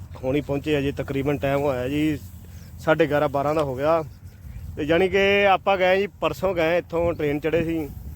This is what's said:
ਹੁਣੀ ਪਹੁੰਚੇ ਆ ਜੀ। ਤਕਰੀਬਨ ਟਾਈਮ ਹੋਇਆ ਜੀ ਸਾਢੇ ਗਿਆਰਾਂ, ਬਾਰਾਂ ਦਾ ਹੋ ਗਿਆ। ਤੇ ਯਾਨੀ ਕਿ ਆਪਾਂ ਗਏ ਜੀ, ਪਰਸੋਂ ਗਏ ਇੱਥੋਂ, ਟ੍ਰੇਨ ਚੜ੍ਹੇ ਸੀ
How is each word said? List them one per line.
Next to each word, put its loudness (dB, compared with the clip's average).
ਹੁਣੀ 0
ਪਹੁੰਚੇ -2
ਆ 0
ਜੀ। 0
ਤਕਰੀਬਨ -2
ਟਾਈਮ 0
ਹੋਇਆ -2
ਜੀ 0
ਸਾਢੇ 4
ਗਿਆਰਾਂ, 2
ਬਾਰਾਂ 0
ਦਾ 2
ਹੋ -4
ਗਿਆ। 2
ਤੇ -4
ਯਾਨੀ 2
ਕਿ 4
ਆਪਾਂ 4
ਗਏ 4
ਜੀ, 0
ਪਰਸੋਂ -2
ਗਏ 2
ਇੱਥੋਂ, 0
ਟ੍ਰੇਨ -2
ਚੜ੍ਹੇ 2
ਸੀ -2